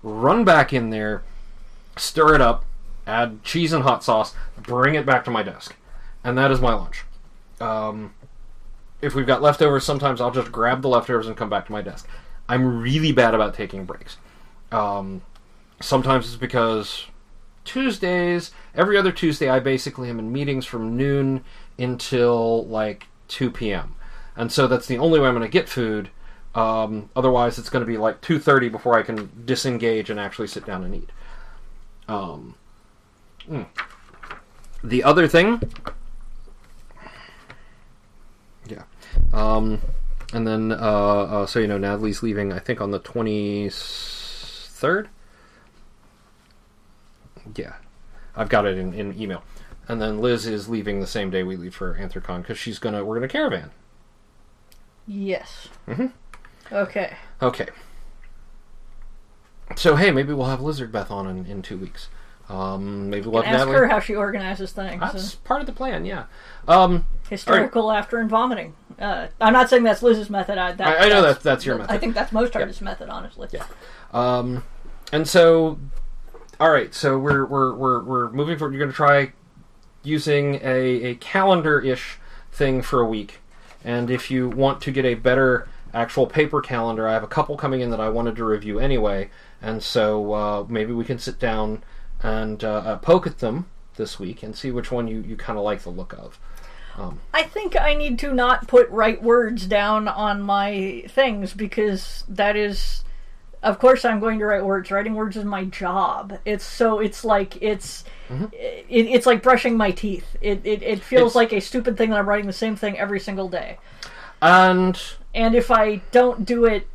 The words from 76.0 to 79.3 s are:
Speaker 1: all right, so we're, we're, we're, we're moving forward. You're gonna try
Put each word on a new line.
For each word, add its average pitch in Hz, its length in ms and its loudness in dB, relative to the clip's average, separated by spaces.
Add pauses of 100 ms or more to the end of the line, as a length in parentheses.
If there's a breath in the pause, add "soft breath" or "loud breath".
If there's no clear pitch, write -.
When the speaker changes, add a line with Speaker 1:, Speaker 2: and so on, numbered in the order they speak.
Speaker 1:
all 165 100 8
right, 135 240 2
so 135 240 0
we're, 139 280 2
we're, 131 280 0
we're, 127 280 0
we're 120 280 -2
moving 147 280 -2
forward. 143 160 -4
You're 143 100 -2
gonna 135 80 -4
try 143 400 4 (720)